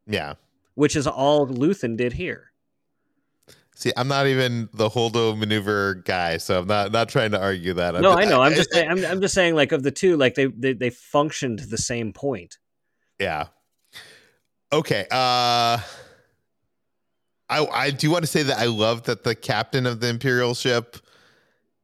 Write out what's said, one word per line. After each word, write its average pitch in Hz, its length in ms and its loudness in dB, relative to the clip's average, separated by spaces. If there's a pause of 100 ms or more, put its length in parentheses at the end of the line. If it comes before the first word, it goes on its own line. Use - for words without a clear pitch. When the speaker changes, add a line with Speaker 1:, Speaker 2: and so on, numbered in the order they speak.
Speaker 1:
Yeah. 80 260 -4 (400)
Speaker 2:
Which 147 220 2
is 143 100 0
all 143 400 2
Luthen 127 500 -2
did 123 180 -2
here. 160 340 -10 (1300)
Speaker 1:
See, - 200 -4
I'm 123 140 -2
not 139 180 2
even 123 460 0
the 107 160 2
Holdo 113 480 2
maneuver 104 560 0 (120)
guy, 87 320 0
so 92 220 -2
I'm 90 80 -4
not, 104 240 0
not 113 160 0
trying 113 240 0
to 98 100 0
argue 92 340 -2
that. 87 200 0
I'm 90 60 0
Speaker 2:
No, 190 120 6
Speaker 1:
ju-, 170 60 4
Speaker 2:
I 208 60 2
know. 139 160 4
I'm 143 100 6
Speaker 1:
I, 147 40 2
Speaker 2:
just 165 180 0
Speaker 1:
I, 170 60 4
Speaker 2:
saying, 156 100 2
I'm, 180 160 -2
I'm 185 160 -4
just 196 120 0
saying, 170 220 2
like, 143 160 2
of 143 120 0
the 139 80 -2
two, 175 260 2
like, 127 180 2
they, 139 120 2
they, 131 260 -2
they 123 160 -4
functioned 143 680 -2
the 110 180 -8
same 117 340 -6
point. 110 460 -8 (600)
Speaker 1:
Yeah. 78 280 -4 (1300)
Okay. 143 360 0
Uh, 120 680 2 (1700)
I, 147 220 2
I 131 200 0
do 147 200 0
want 170 120 2
to 147 40 0
say 151 160 0
that 135 140 0
I 117 80 0
love 117 380 0
that 117 200 -4
the 117 120 0
captain 120 500 -2
of 120 160 -4
the 120 80 0
Imperial 123 460 0
ship, 120 420 -2 (840)